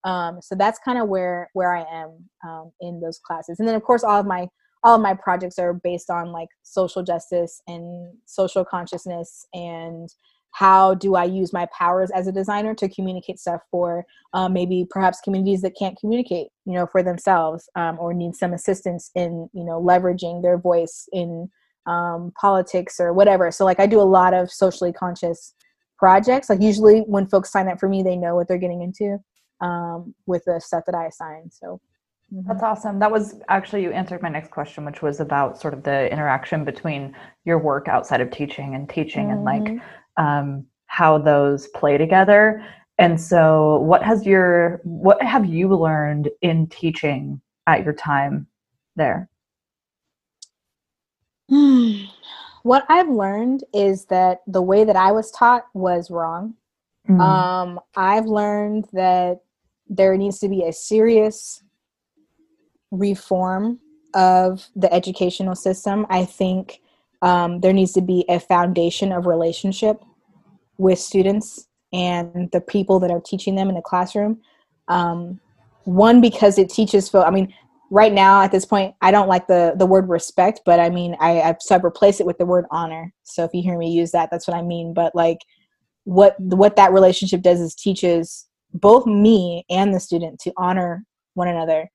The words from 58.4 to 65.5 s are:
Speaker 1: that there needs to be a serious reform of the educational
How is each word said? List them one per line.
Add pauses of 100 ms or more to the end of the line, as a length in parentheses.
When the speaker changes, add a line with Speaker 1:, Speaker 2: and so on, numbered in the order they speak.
Speaker 1:
that (480)
there
needs
to
be
a
serious (1300)
reform (340)
of
the
educational